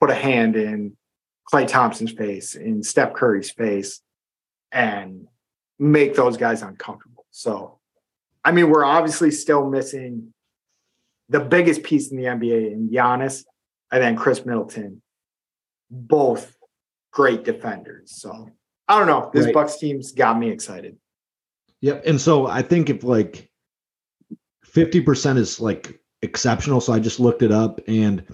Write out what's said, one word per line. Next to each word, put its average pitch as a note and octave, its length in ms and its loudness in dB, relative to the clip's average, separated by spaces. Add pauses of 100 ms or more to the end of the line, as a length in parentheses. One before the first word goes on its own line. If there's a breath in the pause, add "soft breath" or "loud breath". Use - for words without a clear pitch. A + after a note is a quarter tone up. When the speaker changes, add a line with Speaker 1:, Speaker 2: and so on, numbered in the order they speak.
Speaker 1:
put D3+ 80 6
a C3 60 2
hand A#2 420 0
in G#2+ 400 -4 (560)
Klay C3+ 160 2
Thompson's A2+ 440 0
face, G2+ 420 -8
in G#2+ 280 -6
Steph - 300 0
Curry's G#2 380 -2
face, G2+ 500 -6 (720)
and G2+ 560 -6 (500)
make D3 360 4
those A#2+ 240 2
guys A2+ 240 -2
uncomfortable. - 680 -20
So, F#2+ 460 -10 (680)
I D#3+ 80 4
mean, E3+ 180 4
we're D3+ 140 4
obviously D#3 460 2
still D3 380 0
missing B2+ 640 -8 (960)
the C#3+ 120 2
biggest D#3 420 2
piece C3+ 280 0
in C3+ 60 -8
the B2+ 120 -6
N A#2+ 100 -4
B A#2 140 -2
A A2 200 0
in A2 160 -6
Giannis B2 560 -2 (480)
and B2+ 100 2
then A2+ 140 2
Chris B2 300 -2
Middleton, G#2+ 560 -8 (880)
both B2 680 -2 (560)
great B2 320 0
defenders. - 680 -10
So, A2 360 -18 (400)
I G#3 100 6
don't F#3+ 100 4
know. C3+ 260 0
This D3+ 120 4
Speaker 2:
Right. - 80 2
Speaker 1:
Bucks D3+ 220 2
team's C#3 360 -8
got A#2 260 2
me A#2 100 -2
excited. F#2 480 -10 (840)
Speaker 2:
Yep. C#3+ 260 -2
And D3+ 140 2
so D3 260 4
I A2+ 160 -2
think E3 260 2
if, G#2 140 -2
like, A2+ 480 0 (1120)
fifty E3 360 2
percent C3 400 2
is, - 200 -4
like, G#2+ 400 -6 (220)
exceptional, B2 580 0
so - 120 0
I A2+ 80 2
just A2 180 -2
looked A#2+ 240 4
it G#2+ 80 4
up, G#2+ 380 0
and G#2+ 460 0